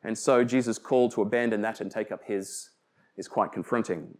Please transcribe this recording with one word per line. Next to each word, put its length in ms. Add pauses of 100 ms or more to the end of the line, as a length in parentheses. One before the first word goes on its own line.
And 140
so 260
Jesus' 340
call 340
to 100
abandon 400
that 180
and 100
take 220
up 140
his 460 (440)
is 140
quite 240
confronting. 680